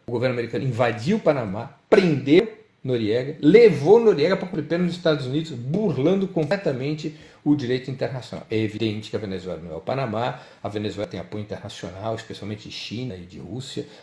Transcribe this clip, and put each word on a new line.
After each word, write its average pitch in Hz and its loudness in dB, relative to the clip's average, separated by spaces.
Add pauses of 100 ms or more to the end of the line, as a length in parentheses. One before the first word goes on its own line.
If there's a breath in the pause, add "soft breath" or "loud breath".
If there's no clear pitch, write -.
O 120 -8
governo 120 0
americano 120 -4
invadiu 120 0
o - -2
Panamá, 123 -2 (120)
prendeu 165 4 (260)
Noriega, 123 -2
levou 180 8
Noriega 190 4
para 185 -4
cumprir 147 -6
pena 170 0
nos 170 0
Estados 147 0
Unidos, 156 -4
burlando 165 0
completamente 151 -4 (280 loud breath)
o 147 4
direito 127 -2
internacional. 123 -8
É 110 0
evidente 107 -2
que - -6
a 101 -4
Venezuela 92 -8
não 85 -10
é - -8
o 82 -10
Panamá, 123 -4 (240 loud breath)
a 107 -4
Venezuela 104 -6
tem 95 -10
apoio 104 -8
internacional, 104 -10
especialmente 107 -10
de 135 -14
China 117 -8
e 90 -14
de - -18
Rússia, - -10 (180 loud breath)